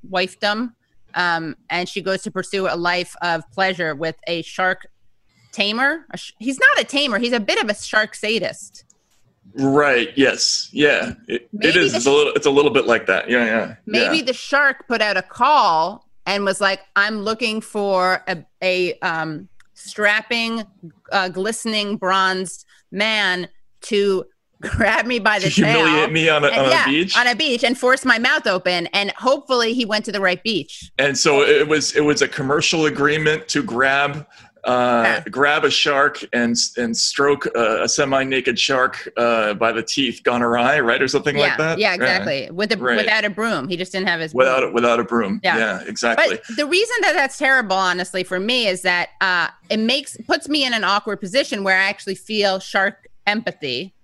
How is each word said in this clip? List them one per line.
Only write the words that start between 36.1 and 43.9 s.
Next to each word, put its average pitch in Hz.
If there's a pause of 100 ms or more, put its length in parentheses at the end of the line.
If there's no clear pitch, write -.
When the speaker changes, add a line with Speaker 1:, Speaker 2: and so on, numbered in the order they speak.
Speaker 2:
and, 120 (220)
and 117
stroke 143 (100)
a, 110
a -
semi-naked 135
shark, - (100)
uh, 117
by 113
the 113
teeth 120
gone 120
awry, 120
right? 120
Or 135
something 139
Speaker 1:
Yeah, 143
Speaker 2:
like -
that? 160
Speaker 1:
yeah, 208
Speaker 2:
Yeah. 185
Speaker 1:
exactly. 180
With 196
a, 220
Speaker 2:
Right. 240
Speaker 1:
without 214
a 208
broom. 208
He 185
just 180